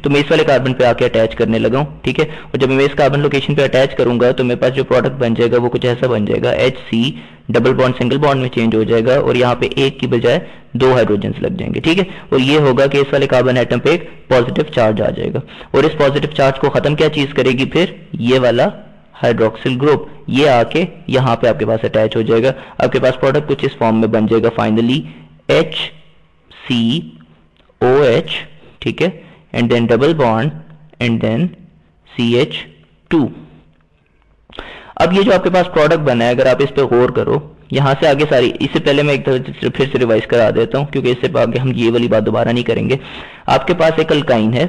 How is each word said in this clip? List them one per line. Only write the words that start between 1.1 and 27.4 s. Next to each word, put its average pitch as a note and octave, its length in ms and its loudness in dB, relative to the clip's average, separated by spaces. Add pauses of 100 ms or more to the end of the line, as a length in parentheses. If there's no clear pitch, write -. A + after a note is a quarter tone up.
करने A2+ 240 0
लगा A2+ 200 0
हूँ, D3+ 260 -6
ठीक C3 160 -2
है। D#3 60 0
और - 300 -12
जब C3 140 0
मैं C3+ 140 2
इस C#3+ 100 0
कार्बन C#3+ 260 2
लोकेशन C#3+ 340 0
पे C#3+ 100 2
अटैच C3 300 2
करूंगा B2 380 2
तो C3 120 -2
मेरे B2 160 -2
पास B2+ 120 2
जो C3+ 120 -2
प्रोडक्ट C3+ 320 0
बन A#2+ 180 0
जाएगा A#2 240 2
वो A#2+ 100 0
कुछ A#2+ 160 -4
ऐसा B2 240 -2
बन A2+ 180 0
जाएगा, G#2+ 260 -2
एच B2+ 260 0
सी - 400 -4 (320)
डबल A#2+ 240 2
बॉन्ड B2+ 220 2
सिंगल B2 220 -2
बॉन्ड C#3 240 0
में B2+ 60 -4
चेंज A2+ 260 0
हो A2 100 2
जाएगा A#2 360 2
और B2 160 0
यहाँ B2 180 2
पे B2+ 240 -2
एक C3+ 220 0
की C3 60 -2
बजाय B2 340 2 (360)
दो C3 180 4
हाइड्रोजन्स G#2 480 0
लग - 160 -4
जाएंगे, - 220 -6
ठीक E3 180 0
है। F#3 80 0 (260)
और C#3 80 2
ये C3+ 200 2
होगा C3+ 260 2
कि C#3+ 140 0
इस C#3 120 0
वाले C#3 140 0
कार्बन B2+ 300 2
एटम B2 220 0
पे C3 160 0
एक F3 140 -6 (220)
पॉजिटिव C3 440 0
चार्ज A2 260 2
आ G#2+ 100 0
जाएगा - 320 -6 (320)
और C#3+ 100 4
इस D#3 120 0
पॉजिटिव C#3+ 400 0
चार्ज C3+ 220 2
को C#3+ 120 0
खत्म C#3+ 240 -2
क्या D#3 160 0
चीज C#3+ 220 -4
करेगी B2+ 340 0
फिर, E3+ 280 -2 (200)
ये B2+ 240 0
वाला B2+ 340 2 (420)
हाइड्रोक्सिल A#2 640 0
ग्रुप, C#3+ 300 2 (200)
ये C3+ 200 2
आके B2+ 380 2 (220)
यहाँ B2+ 280 0
पे A#2+ 120 0
आपके A2+ 160 0
पास A2 200 -2
अटैच - 320 0
हो A#2 60 0
जाएगा। A2+ 300 2 (300)
आपके B2 160 0
पास C3 180 0
प्रोडक्ट D3 320 0
कुछ C#3+ 160 -2
इस C#3 140 -4
फॉर्म A2+ 180 2
में A2 140 0
बन A2 160 0
जाएगा A2+ 240 2
finally A2+ 480 0 (520)
एच D#3 240 0 (760)
सी - 300 -4 (1000)